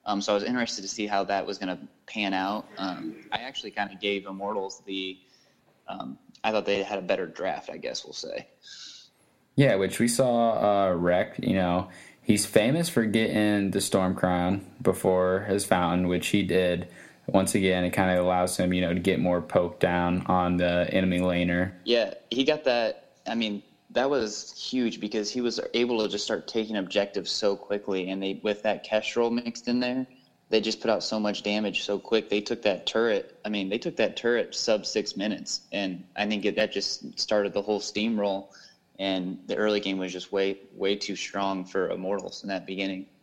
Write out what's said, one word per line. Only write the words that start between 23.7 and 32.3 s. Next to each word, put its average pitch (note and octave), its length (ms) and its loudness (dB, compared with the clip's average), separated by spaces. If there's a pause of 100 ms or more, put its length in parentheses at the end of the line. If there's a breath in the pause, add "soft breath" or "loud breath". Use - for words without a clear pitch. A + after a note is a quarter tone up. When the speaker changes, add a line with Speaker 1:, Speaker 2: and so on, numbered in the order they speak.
Speaker 1:
that B2+ 180 2
was A#2 480 -2
huge A#2+ 440 -2
because G#2 300 -2
he B2 100 -4
was A#2 180 0 (140)
able A#2+ 300 2
to G#2 60 0
just G2 140 -4
start - 240 -4
taking A2 300 -2
objectives G2 540 -2
so G2+ 260 0
quickly, G2 540 -4
and F#2+ 120 -4
they, G2 200 -4
with G#2 200 -2
that G#2 220 -2
Kestrel A#2 460 0
mixed A#2+ 360 -4
in B2 140 2
there, B2+ 260 -2 (440 soft breath)
they A2 100 4
just G#2+ 200 -2
put A#2 100 0
out G2 120 2
so A2 160 -2
much G#2 240 -2
damage G#2 420 -2
so G2+ 140 -2
quick. A2 300 0
They G#2 140 0